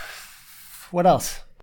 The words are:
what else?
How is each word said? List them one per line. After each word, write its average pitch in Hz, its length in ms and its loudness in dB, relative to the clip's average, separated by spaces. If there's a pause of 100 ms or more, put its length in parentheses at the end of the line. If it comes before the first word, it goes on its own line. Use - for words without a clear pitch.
(920)
what 175 120 2
else? 156 360 2 (220)